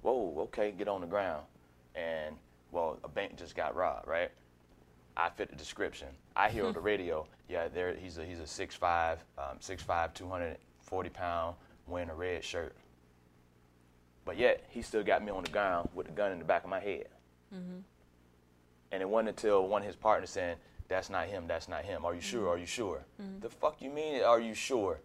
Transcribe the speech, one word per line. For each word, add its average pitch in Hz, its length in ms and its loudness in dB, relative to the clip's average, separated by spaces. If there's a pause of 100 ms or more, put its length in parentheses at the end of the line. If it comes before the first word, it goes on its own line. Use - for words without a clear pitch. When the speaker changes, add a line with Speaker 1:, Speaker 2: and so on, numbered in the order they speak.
Speaker 1:
Whoa, 110 320 2 (100)
okay, 104 280 0
get 98 160 -4
on 98 140 0
the 87 40 -6
ground. 85 400 0 (480)
And, 78 440 -4 (320)
well, 82 340 0
a - 40 -10
bank 98 280 -4
just 85 180 -14
got 80 200 -2
robbed, 69 340 0
right? 85 220 2 (880)
I 85 140 2
fit - 200 -4
the 71 60 -14
description. 76 520 -6 (260)
I 104 160 6
hear 104 160 0
on 92 60 0
the 82 80 -4
Speaker 2:
<laughs> 104 120 4
Speaker 1:
radio, 85 340 0 (220)
"Yeah, 85 200 0
there, 90 260 -2
he's 85 240 -10
a, 78 60 -6
he's 85 160 -8
a 78 60 -8
six 85 280 -8
five, 82 480 2 (160)
um, 69 220 -8
six 92 220 -10
five, 85 320 2
two 90 140 -10
hundred 87 300 -4 (220)
forty 92 280 -4
pound, 85 480 -2 (300)
wearing 85 240 -4
a 78 40 -6
red 87 300 -2
shirt." 82 320 -6 (1500)
But 87 100 -6
yet, 117 320 4
he 117 140 -6
still 110 200 0
got 98 220 4
me 104 60 -4
on 92 140 -2
the 87 60 -4
ground 92 440 2
with 90 120 -4
the 80 60 -12
gun 98 200 0
in 90 60 -6
the 82 60 -10
back 85 200 4
of 90 60 -8
my 92 100 -2
head. 95 280 -4 (460)
Speaker 2:
Mm-hmm. 180 240 -10 (1120)
Speaker 1:
And 95 100 -2
it 95 60 -2
wasn't 110 220 4
until 101 360 6
one 101 160 2
of 101 40 -6
his 95 100 -8
partners 98 340 4
saying, 87 280 -2 (300)
"That's 92 220 2
not 87 180 0
him, 92 200 -6
that's 82 200 -2
not 80 160 -4
him. 87 200 -4
Are 87 100 2
you 87 60 -6
sure, 98 220 -2
Speaker 2:
Mm-hmm. 90 80 4
Speaker 1:
are 87 80 4
you 87 80 -6
sure?" 85 380 -2 (160)
Speaker 2:
Mm-hmm. 135 200 -10
Speaker 1:
"The 113 100 -8
fuck - 300 -2
you 135 100 -6
mean, 151 320 -2
are 117 180 10
you 113 140 -2
sure? 98 500 0